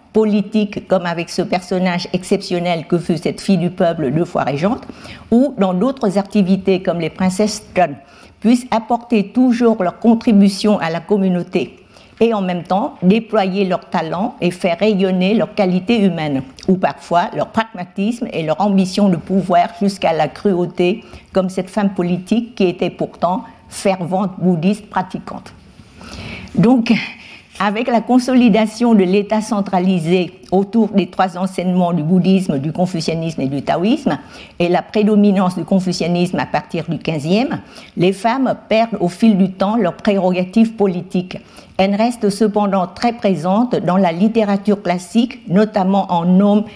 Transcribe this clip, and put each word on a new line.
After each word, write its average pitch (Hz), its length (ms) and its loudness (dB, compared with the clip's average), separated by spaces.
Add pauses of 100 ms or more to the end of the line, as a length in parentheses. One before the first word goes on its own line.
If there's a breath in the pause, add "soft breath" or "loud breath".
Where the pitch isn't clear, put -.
(120)
politique, 214 800 0
comme 185 160 2
avec 170 240 -4
ce - 140 -4
personnage 180 680 -2
exceptionnel 180 720 -2
que 175 120 0
fut 165 180 -2
cette - 240 -6
fille 196 180 0
du 170 120 0
peuple 165 420 0
deux 170 140 0
fois 160 180 -2
régente, 156 380 -2 (500 loud breath)
ou 269 260 2
dans 190 160 0
d'autres 208 440 -2
activités 190 640 0
comme 175 180 -2
les 160 100 -4
princesses 190 540 -2 (100)
Chun, 175 180 2 (500 loud breath)
puissent 240 280 2
apporter 226 580 -2
toujours 233 540 2
leur 170 180 -4
contribution 208 760 4
à 165 120 -4
la 165 100 -4
communauté, 180 760 -2 (440 loud breath)
et 226 120 4
en 202 80 -2
même 180 220 -4
temps 196 380 -4
déployer 202 640 2
leur 180 220 -2
talent 170 560 -4
et 180 100 0
faire 170 260 -2
rayonner 190 580 2
leur 165 200 -2
qualité 185 460 0
humaine, 156 420 0 (240)
ou 190 80 4
parfois 175 580 -2
leur 147 140 -2
pragmatisme 214 840 -6
et 160 100 -4
leur 156 160 -2
ambition 196 480 2
de 180 80 4
pouvoir 175 540 0 (120)
jusqu'à 196 300 0
la 156 160 0
cruauté, 180 760 -2 (260 loud breath)
comme 185 180 0
cette 185 200 -6
femme 202 220 0
politique 185 640 -2
qui 196 100 2
était 180 240 -2
pourtant 180 560 -4 (240 loud breath)
fervente 185 680 -2
bouddhiste 185 520 0
pratiquante. - 640 -8 (1000 loud breath)
Donc, 233 360 4 (680 loud breath)
avec 214 280 -2
la 233 140 0
consolidation 240 960 2
de 196 80 6
l'État 202 360 0
centralisé 185 1000 0 (100)
autour 202 380 2
des 180 180 0
trois 185 300 -2
enseignements 180 560 0
du 165 80 0
bouddhisme, 180 560 2
du 147 140 -4
confucianisme 165 680 -4
et 135 60 -2
du 139 140 -4
taoïsme, 175 560 0 (400 loud breath)
et 175 100 0
la 175 140 2
prédominance 202 760 2
du 165 60 -6
confucianisme 175 760 -2
à 127 80 -4
partir 151 420 -6
du 156 80 -4
quinzième, 165 640 -2 (340 loud breath)
les 185 180 2
femmes 233 420 -2 (120)
perdent 220 320 0
au 175 80 0
fil 214 300 4
du 190 140 2
temps 202 260 -2
leurs 180 160 0
prérogatives 185 800 0
politiques. 180 640 -2 (400 loud breath)
Elles 196 180 2
restent 220 360 0
cependant 202 560 0
très 233 260 -4
présentes 196 640 0
dans 175 220 0
la 185 140 2
littérature 202 680 0
classique, 180 680 -4
notamment 196 640 2
en 170 140 0
nome, 202 380 4 (120 loud breath)